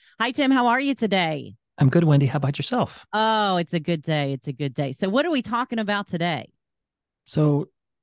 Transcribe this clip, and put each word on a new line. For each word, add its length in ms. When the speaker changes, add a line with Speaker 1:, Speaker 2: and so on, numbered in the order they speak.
Speaker 1:
Hi, 120
Tim. 200
How 180
are 120
you 140
today? 600
Speaker 2:
I'm 140
good, 140
Wendy. 200
How 140
about 200
yourself? 540
Speaker 1:
Oh, 460
it's 160
a 60
good 200
day. 320
It's 160
a 60
good 180
day. 200
So 180
what 160
are 40
we 120
talking 360
about 300
today? 400
Speaker 2:
So 440